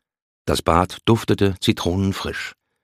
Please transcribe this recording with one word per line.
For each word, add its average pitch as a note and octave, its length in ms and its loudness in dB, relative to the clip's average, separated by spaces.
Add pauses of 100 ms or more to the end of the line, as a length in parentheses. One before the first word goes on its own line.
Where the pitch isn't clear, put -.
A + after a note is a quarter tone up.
(440)
Das - 180 -2
Bad E2+ 440 2
duftete G2+ 560 2
zitronenfrisch. - 920 -2 (280)